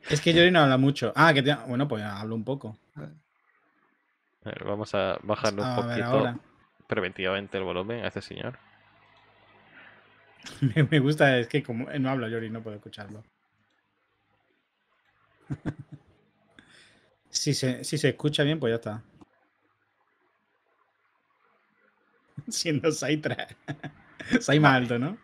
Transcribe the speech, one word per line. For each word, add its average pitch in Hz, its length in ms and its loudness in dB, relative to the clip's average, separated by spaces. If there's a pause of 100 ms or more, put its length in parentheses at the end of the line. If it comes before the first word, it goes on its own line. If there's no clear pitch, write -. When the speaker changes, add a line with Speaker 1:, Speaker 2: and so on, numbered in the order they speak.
(100)
Speaker 1:
Es 151 100 2
que 170 140 4
Yori 175 160 8
no 180 100 6
habla 135 180 6
mucho. 131 360 2
Ah, 156 180 8
que 139 120 4
te... 143 100 2 (140)
bueno, 131 180 -2
pues 110 160 -4
hablo 107 320 -8
un 113 80 -6
poco. 120 340 -8 (200)
Speaker 2:
A 147 60 -14 (1400)
ver, - 200 -12
vamos 104 320 -6
a 95 260 0
bajarle 104 400 -2
un 120 60 -2
Speaker 1:
A 123 80 -2
ver, 120 100 -2
Speaker 2:
poquito 120 200 -4
Speaker 1:
ahora. 123 300 0 (520)
Speaker 2:
preventivamente 95 680 -4
el 95 60 -4
volumen 95 420 -4
a 95 40 -4
este 98 120 -8
señor. 101 380 -12 (1800)
Speaker 1:
<laughs> - 180 -14
Me, 143 220 2
me 147 160 4
gusta, 139 400 4
es 117 80 0
que 143 160 -2
como, 127 260 -6
eh, 139 120 -6
no 131 100 -2
habla 123 180 -2
Yori, 113 220 -6
no 113 140 -10
puedo 107 120 -12
escucharlo. 104 460 -18 (2250)
<laughs> - 540 -12 (1300)
Si - 240 -2
se, 123 280 -2
si 147 140 -6
se 143 140 2
escucha 147 320 -2
bien, 151 180 0
pues 117 120 0
ya 117 40 0
está. 113 260 -8 (3500)
<laughs> - 40 -12
Siendo 160 440 0
Sai 151 300 -2
tra-, - 240 -6 (480)
<laughs> - 460 -4
Sai 143 200 4
más 139 120 8
Speaker 2:
Vale. 127 100 4
Speaker 1:
alto, 120 160 -2
¿no? 165 260 -4